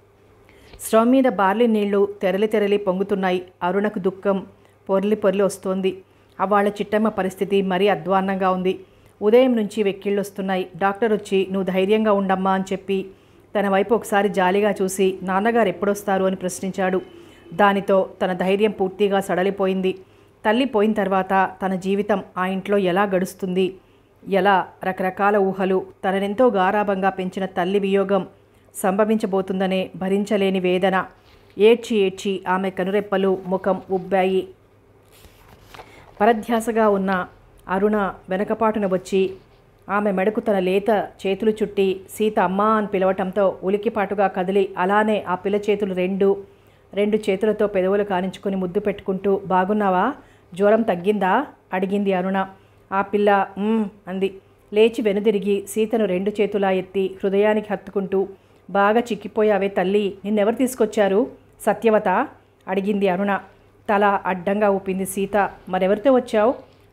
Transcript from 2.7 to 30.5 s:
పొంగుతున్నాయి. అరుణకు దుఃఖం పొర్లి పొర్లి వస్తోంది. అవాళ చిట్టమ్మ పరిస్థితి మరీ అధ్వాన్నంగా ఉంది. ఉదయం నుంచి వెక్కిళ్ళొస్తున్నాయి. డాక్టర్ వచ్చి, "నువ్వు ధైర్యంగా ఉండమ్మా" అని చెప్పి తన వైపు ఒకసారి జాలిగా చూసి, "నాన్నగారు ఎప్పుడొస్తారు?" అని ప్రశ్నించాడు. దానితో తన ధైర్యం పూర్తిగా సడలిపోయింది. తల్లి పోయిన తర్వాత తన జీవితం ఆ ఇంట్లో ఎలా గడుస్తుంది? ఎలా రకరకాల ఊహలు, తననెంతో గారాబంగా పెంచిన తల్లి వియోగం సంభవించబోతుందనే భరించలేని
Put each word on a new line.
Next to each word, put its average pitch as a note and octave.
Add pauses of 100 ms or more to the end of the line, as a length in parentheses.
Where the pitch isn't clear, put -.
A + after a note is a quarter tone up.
పొంగుతున్నాయి. F#3+ (200)
అరుణకు G3+
దుఃఖం F#3+ (420)
పొర్లి G3
పొర్లి G3+
వస్తోంది. F#3+ (380)
అవాళ G3+
చిట్టమ్మ G#3+
పరిస్థితి G3
మరీ F#3+
అధ్వాన్నంగా F#3+
ఉంది. F#3 (420)
ఉదయం A#3+
నుంచి G#3+
వెక్కిళ్ళొస్తున్నాయి. G3
డాక్టర్ G3
వచ్చి, G3
"నువ్వు F#3+
ధైర్యంగా G#3
ఉండమ్మా" F#3+
అని F#3+
చెప్పి F#3+ (480)
తన G3
వైపు G3
ఒకసారి G#3
జాలిగా F#3+
చూసి, F#3+
"నాన్నగారు G3+
ఎప్పుడొస్తారు?" G3
అని F#3+
ప్రశ్నించాడు. F#3 (520)
దానితో G3 (120)
తన F#3
ధైర్యం F#3+
పూర్తిగా G3
సడలిపోయింది. F#3+ (480)
తల్లి A3+
పోయిన A3
తర్వాత F#3+ (160)
తన F#3+
జీవితం G3 (140)
ఆ F#3
ఇంట్లో F#3+
ఎలా F#3
గడుస్తుంది? F#3 (540)
ఎలా F#3 (180)
రకరకాల F#3
ఊహలు, F#3+ (180)
తననెంతో G3+
గారాబంగా G3
పెంచిన F#3
తల్లి F#3+
వియోగం G3 (480)
సంభవించబోతుందనే F#3+
భరించలేని G3